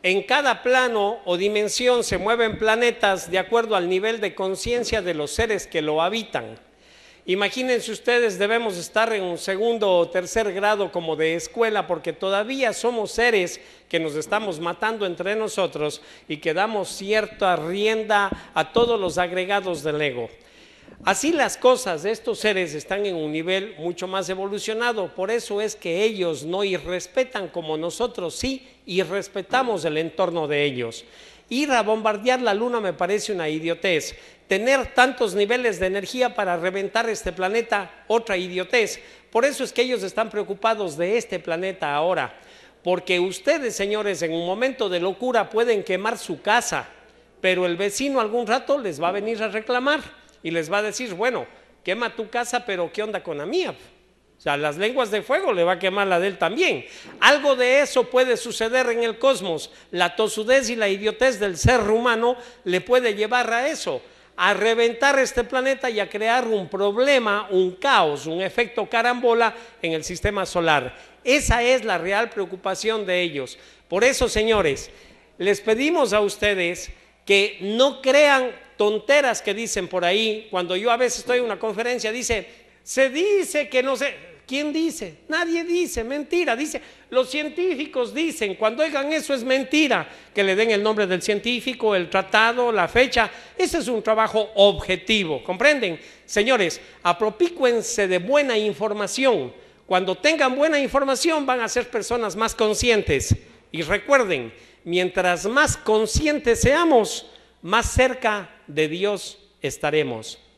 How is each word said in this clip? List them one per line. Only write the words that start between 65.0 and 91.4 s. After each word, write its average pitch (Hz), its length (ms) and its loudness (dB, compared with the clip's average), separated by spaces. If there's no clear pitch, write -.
este 247 260 0
planeta 262 460 -2
y 208 100 -2
a 190 80 -2
crear 226 400 0
un 196 220 -2
problema, 208 800 2
un 185 220 4
caos, 170 520 2
un 165 160 -4
efecto 202 480 -2
carambola 233 640 2
en 165 100 -2
el 156 120 -4
sistema 190 420 -2
solar. 151 500 0
Esa 247 400 2
es 247 220 4
la 190 140 0
real 202 320 0
preocupación 190 720 -4
de 180 160 0
ellos. 147 380 -6
Por 196 160 2
eso, 262 220 2
señores, 214 640 0
les 196 240 0
pedimos 254 540 2
a 214 80 4
ustedes 190 680 -2
que 202 340 4
no 233 400 2
crean 269 520 4
tonteras 226 640 2
que 202 100 -2
dicen 202 340 -4
por 175 200 -2
ahí. 214 440 0
Cuando 180 260 -2
yo 220 140 0
a 233 60 4
veces 240 220 0
estoy 247 220 0
en 247 40 0
una 208 140 -4
conferencia, 220 520 -4
dice, 226 380 -4
"Se 269 280 2
dice 320 580 0
que 254 140 2
no 269 140 0
sé". 254 340 -6
¿Quién 294 260 -4
dice? 277 460 -4
Nadie 339 340 -2
dice, 339 400 -2
mentira. 294 540 -2
Dice, 285 260 -6
"Los 254 200 2
científicos 302 800 -4
dicen". 233 440 -4
Cuando 226 260 0
oigan 294 300 0
eso 302 200 -2
es 240 120 -2
mentira. 262 640 2
Que 202 80 0
le 190 140 2
den 226 160 2
el 202 100 2
nombre 214 240 2
del 180 160 0
científico, 220 720 0